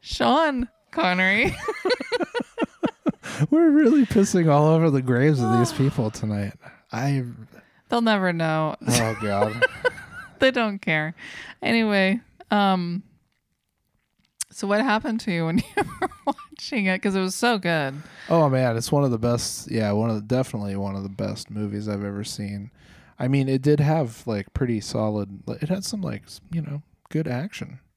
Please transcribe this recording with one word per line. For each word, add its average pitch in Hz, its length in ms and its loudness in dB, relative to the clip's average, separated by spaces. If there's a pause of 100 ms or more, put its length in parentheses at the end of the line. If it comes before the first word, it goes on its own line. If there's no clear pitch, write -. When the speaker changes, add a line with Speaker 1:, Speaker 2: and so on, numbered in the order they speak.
Speaker 1:
Sean 254 640 0 (240)
Connery. 190 640 2 (840)
<laughs> - 1080 -4
Speaker 2:
We're 320 180 6
really 285 360 6
pissing 190 460 4
all 147 160 6
over 160 220 4
the 139 120 2
graves 127 400 4
of 113 160 4
these 120 160 4
Speaker 1:
<sighs> - 0 -
Speaker 2:
people 131 380 0
tonight. 104 420 -4 (380)
I 135 320 -2 (680)
Speaker 1:
They'll 240 120 0
never 202 320 2
know. 160 420 -2 (120)
Speaker 2:
Oh, 113 340 0
God. 107 480 0
Speaker 1:
<laughs> - 60 -10 (640)
They 262 120 4
don't 220 280 -2
care. 156 360 -2 (480)
Anyway, 214 560 2 (320)
um, 190 500 2 (1500)
so - 160 -8
what 202 140 2
happened 226 400 0
to 214 100 -4
you 170 160 0
when 165 100 0
<laughs> - 0 -
you - 60 0 (140)
were - 320 -4 (180)
watching - 580 -6
it? 190 160 0
'Cause 196 140 -2
it 190 60 2
was 185 120 -2
so 240 240 2
good. 156 380 -2 (340)
Speaker 2:
Oh, 165 180 6
man, 127 300 2
it's - 140 -4
one 143 120 4
of 135 60 2
the 117 80 0
best. 120 540 -2
Yeah, 107 220 0
one 113 180 2
of 110 40 0
the, 107 60 -4
definitely 107 540 -2
one 98 200 -4
of 98 60 -8
the 98 80 -8
best 101 400 -8
movies 104 400 -6
I've 101 140 -4
ever 101 200 -6
seen. 101 460 -10 (480)
I 123 100 -4
mean, 135 220 2
it 135 140 0
did 147 160 4
have, 147 480 0
like, 104 260 -4
pretty 120 260 -2
solid, 104 640 -4 (180)
it 151 100 -6
had 185 140 -2
some, 202 200 -6
like, - 240 -8
s-, - 120 -20 (120)
you 170 100 -4
know, 147 220 -8 (260)
good 156 180 -2
action 135 520 -8 (180)